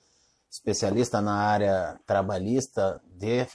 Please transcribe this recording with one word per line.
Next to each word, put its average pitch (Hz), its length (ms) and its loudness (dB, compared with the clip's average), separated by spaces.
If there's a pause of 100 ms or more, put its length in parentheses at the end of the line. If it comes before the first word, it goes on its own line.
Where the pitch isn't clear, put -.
(500)
especialista 107 680 0
na 104 160 0
área 101 680 2
trabalhista 98 1000 -2
de, 110 480 -2